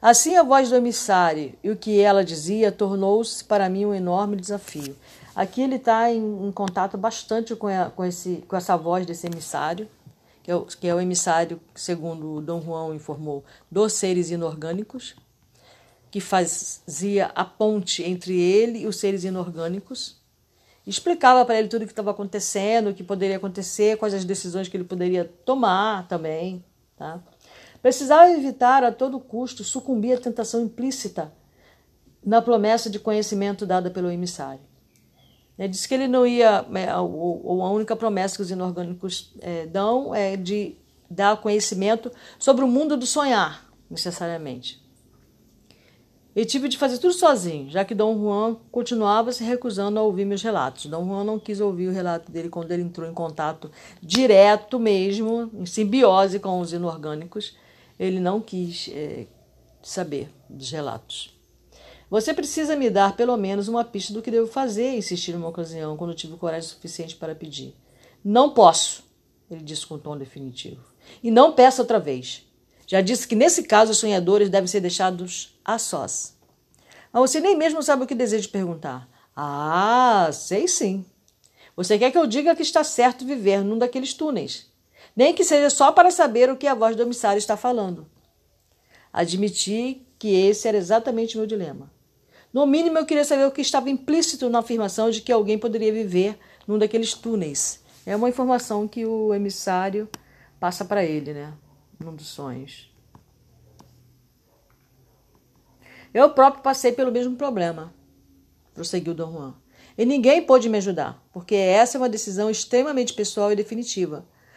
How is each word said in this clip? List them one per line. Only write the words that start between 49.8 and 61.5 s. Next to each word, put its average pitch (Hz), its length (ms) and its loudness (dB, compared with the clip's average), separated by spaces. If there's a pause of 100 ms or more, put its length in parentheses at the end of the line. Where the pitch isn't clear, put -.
a 220 40 2
ouvir 202 220 0
meus 196 160 -4
relatos. 151 460 -4
Dom 165 180 -6
Juan 196 200 -4
não 214 160 -4
quis 214 180 -8
ouvir 185 300 -2
o 185 40 -2
relato 175 380 -4
dele 170 180 -10
quando 170 220 -10
ele 175 140 -2
entrou 170 260 -10
em 165 40 -16
contato 156 540 -6 (320)
direto 208 800 6
mesmo, 220 760 0
em 185 120 -10
simbiose 196 720 4
com 190 220 -4
os 170 120 -6
inorgânicos. 165 840 -8 (420)
Ele 185 220 -4
não 185 200 0
quis, 180 520 -8
é, 147 340 -10 (560)
saber 147 480 -8 (180)
dos 131 220 -14
relatos. - 640 -10 (720)